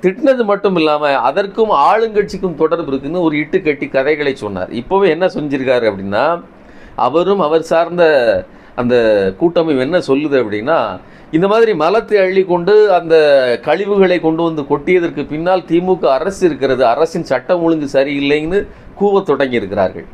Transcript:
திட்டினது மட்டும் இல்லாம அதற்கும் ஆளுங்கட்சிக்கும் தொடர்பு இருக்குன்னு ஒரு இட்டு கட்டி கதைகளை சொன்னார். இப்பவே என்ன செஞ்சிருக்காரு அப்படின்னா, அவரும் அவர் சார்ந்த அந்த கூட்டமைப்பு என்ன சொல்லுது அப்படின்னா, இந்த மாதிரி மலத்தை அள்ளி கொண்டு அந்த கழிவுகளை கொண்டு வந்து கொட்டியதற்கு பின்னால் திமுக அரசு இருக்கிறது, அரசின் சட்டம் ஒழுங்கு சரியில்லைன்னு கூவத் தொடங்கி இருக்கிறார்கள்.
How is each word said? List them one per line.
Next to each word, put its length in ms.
திட்டினது 420
மட்டும் 320
இல்லாம 420
அதற்கும் 520
ஆளுங்கட்சிக்கும் 840
தொடர்பு 320
இருக்குன்னு 340
ஒரு 160
இட்டு 240
கட்டி 260
கதைகளை 480
சொன்னார். 360
இப்பவே 380
என்ன 160
செஞ்சிருக்காரு 600
அப்படின்னா, 400
அவரும் 440
அவர் 220
சார்ந்த 440
அந்த 200
கூட்டமைப்பு 460
என்ன 140
சொல்லுது 400
அப்படின்னா, 420
இந்த 160
மாதிரி 260
மலத்தை 440
அள்ளி 260
கொண்டு 500
அந்த 220
கழிவுகளை 580
கொண்டு 240
வந்து 180
கொட்டியதற்கு 680
பின்னால் 400
திமுக 380
அரசு 400
இருக்கிறது, 400
அரசின் 380
சட்டம் 400
ஒழுங்கு 280
சரியில்லைன்னு 680
கூவத் 260
தொடங்கி 300
இருக்கிறார்கள். 580